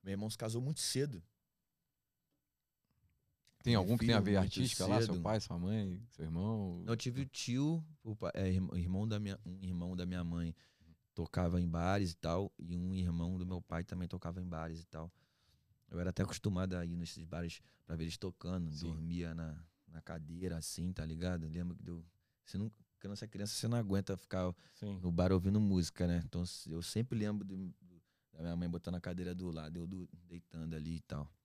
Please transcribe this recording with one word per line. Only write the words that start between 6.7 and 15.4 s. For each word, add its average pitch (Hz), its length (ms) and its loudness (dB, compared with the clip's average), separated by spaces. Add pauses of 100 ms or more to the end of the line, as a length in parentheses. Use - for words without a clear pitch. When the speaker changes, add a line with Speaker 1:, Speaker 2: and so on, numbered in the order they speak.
Speaker 1:
Não, 107 80 -2
eu 117 40 0
tive 123 260 -4
o 139 40 -2
tio, 147 580 0 (180)
o 107 140 -6
pa-, 95 180 -4
é, 95 140 2
irmão, 92 300 2
irmão 92 300 0
da 107 120 0
minha, 101 240 -4
um 90 180 -8
irmão 90 320 -2
da 90 120 -2
minha 90 180 -2
mãe 85 300 -2 (600)
tocava 87 460 2
em 87 80 2
bares 87 440 2
e - 40 -10
tal, 87 420 0
e 85 200 -6
um 92 160 0
irmão 87 420 2
do 90 80 -2
meu 90 160 -2
pai 85 240 -2
também 90 240 -4
tocava 90 320 -6
em 90 80 -4
bares 82 320 -6
e 82 60 -18
tal. 80 260 -10 (800)